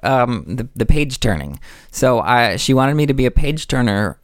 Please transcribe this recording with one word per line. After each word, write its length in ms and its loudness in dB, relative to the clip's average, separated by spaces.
um, 420 0
the, 300 -8
the 100 -2
page 320 2
turning. 400 -4
So 300 2
I, 360 2
she 180 0
wanted 200 2
me 120 0
to 80 2
be 120 2
a 60 0
page 340 0
turner 580 -2